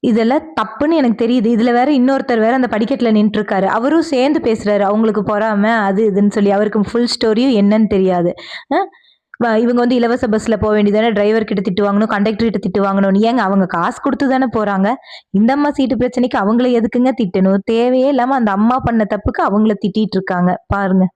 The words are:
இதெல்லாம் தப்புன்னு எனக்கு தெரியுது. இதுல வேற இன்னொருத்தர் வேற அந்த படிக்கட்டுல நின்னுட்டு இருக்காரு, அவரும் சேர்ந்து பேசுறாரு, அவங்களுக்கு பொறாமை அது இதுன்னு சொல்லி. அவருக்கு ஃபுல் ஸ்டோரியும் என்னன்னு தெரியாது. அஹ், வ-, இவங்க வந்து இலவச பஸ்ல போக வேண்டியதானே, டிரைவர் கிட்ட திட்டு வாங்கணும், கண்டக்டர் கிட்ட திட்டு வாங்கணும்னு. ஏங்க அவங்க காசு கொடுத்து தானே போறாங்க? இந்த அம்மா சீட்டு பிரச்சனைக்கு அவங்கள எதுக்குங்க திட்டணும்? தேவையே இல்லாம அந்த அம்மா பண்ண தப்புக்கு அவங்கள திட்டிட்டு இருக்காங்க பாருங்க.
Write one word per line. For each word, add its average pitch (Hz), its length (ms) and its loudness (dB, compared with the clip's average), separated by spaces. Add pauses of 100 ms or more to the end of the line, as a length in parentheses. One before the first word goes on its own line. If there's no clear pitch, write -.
இதெல்லாம் 233 500 0
தப்புன்னு 285 400 -2
எனக்கு 254 240 2
தெரியுது. 233 300 0
இதுல 240 260 2
வேற 254 180 2
இன்னொருத்தர் 269 480 0
வேற 220 140 2
அந்த 254 180 0
படிக்கட்டுல 226 400 -2
நின்னுட்டு 214 280 2
இருக்காரு, 196 260 -2
அவரும் 277 360 0
சேர்ந்து 294 380 0
பேசுறாரு, 214 400 0
அவங்களுக்கு 208 440 0
பொறாமை 214 560 0
அது 202 320 0
இதுன்னு 202 180 2
சொல்லி. 202 220 0
அவருக்கு 208 300 0
ஃபுல் 233 260 -2
ஸ்டோரியும் 233 480 0
என்னன்னு 202 320 2
தெரியாது. 180 440 0 (420)
அஹ், 381 140 0 (520)
வ-, 226 180 0
இவங்க 240 220 0
வந்து 247 160 2
இலவச 240 320 0
பஸ்ல 214 320 0
போக 214 120 0
வேண்டியதானே, 208 400 2
டிரைவர் 208 320 0
கிட்ட 208 180 -4
திட்டு 202 220 -2
வாங்கணும், 202 240 0
கண்டக்டர் 220 420 0
கிட்ட 202 100 -4
திட்டு 196 220 -2
வாங்கணும்னு. 196 380 2
ஏங்க 233 220 0
அவங்க 190 240 0
காசு 180 360 -4
கொடுத்து 277 280 -2
தானே 262 160 0
போறாங்க? 202 420 -2 (440)
இந்த 220 220 2
அம்மா 294 180 0
சீட்டு 269 240 -2
பிரச்சனைக்கு 247 420 -2
அவங்கள 226 340 0
எதுக்குங்க 247 440 0
திட்டணும்? 190 480 0
தேவையே 247 440 0
இல்லாம 262 280 0
அந்த 226 160 0
அம்மா 220 320 2
பண்ண 226 260 0
தப்புக்கு 220 340 -2
அவங்கள 214 300 2
திட்டிட்டு 214 420 -2
இருக்காங்க 180 420 0 (100)
பாருங்க. 190 380 0 (100)